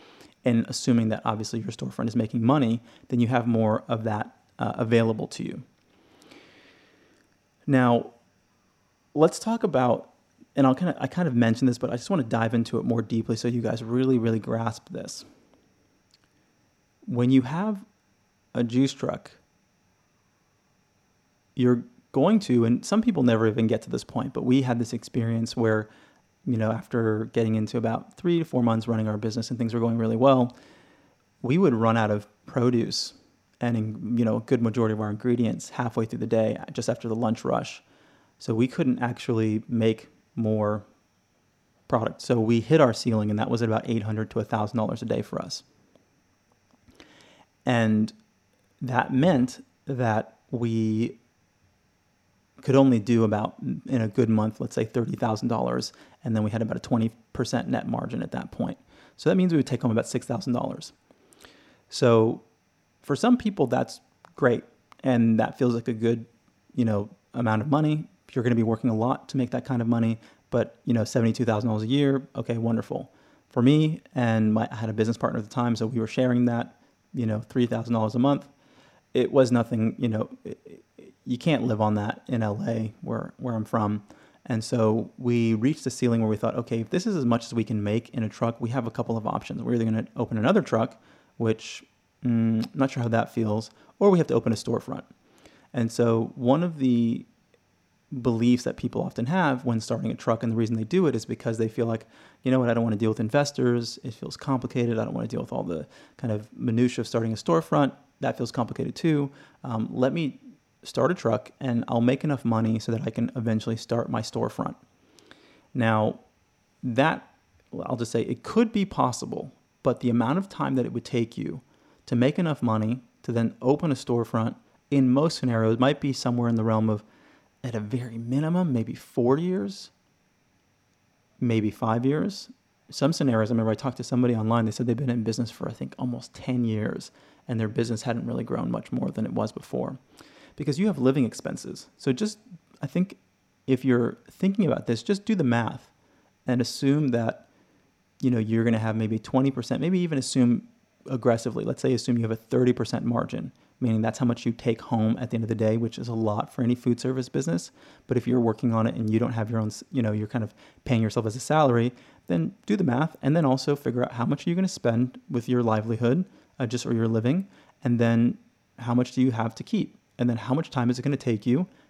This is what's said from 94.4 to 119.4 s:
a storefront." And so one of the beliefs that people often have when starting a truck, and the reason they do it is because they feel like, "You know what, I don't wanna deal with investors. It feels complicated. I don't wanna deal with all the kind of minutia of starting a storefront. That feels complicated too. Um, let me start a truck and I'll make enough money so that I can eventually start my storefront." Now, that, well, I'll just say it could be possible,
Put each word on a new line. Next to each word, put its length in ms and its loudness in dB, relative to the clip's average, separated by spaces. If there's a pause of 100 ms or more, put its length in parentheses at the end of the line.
a 40 0
storefront." 480 -6 (680)
And 180 -2
so 460 2
one 260 2
of 160 -4
the 480 0 (960)
beliefs 420 2
that 120 -4
people 260 -4
often 240 -4
have 380 0
when 160 0
starting 300 -4
a 60 -6
truck, 260 -2
and 100 -2
the 40 -2
reason 180 0
they 100 -2
do 220 2
it 80 2
is 100 -4
because 340 -6
they 100 0
feel 180 -2
like, 200 -4 (360)
"You 80 0
know 80 4
what, 100 2
I 60 2
don't 80 2
wanna 140 0
deal 140 2
with 100 -2
investors. 800 0
It 120 -10
feels 220 -12
complicated. 640 -2
I 60 -2
don't 100 -6
wanna 140 -4
deal 140 -4
with 100 -10
all 120 -4
the 220 -6 (300)
kind 160 -4
of 200 -6
minutia 500 0
of 60 -6
starting 240 0
a 40 -4
storefront. 560 2 (260)
That 180 -4
feels 140 -4
complicated 460 -4
too. 340 0 (320)
Um, 300 -4
let 200 2
me 280 -4 (420)
start 280 0
a 40 0
truck 460 -2
and 280 -2
I'll 120 2
make 240 2
enough 200 -2
money 340 2
so 120 -6
that 160 -2
I 40 -2
can 260 -2
eventually 400 -2
start 340 -4
my 120 -2
storefront." 520 -6 (1000)
Now, 480 2 (640)
that, 500 0 (380)
well, 180 -10
I'll 80 -2
just 140 -6
say 120 0
it 200 -6
could 300 2
be 120 0
possible, 680 -4 (300)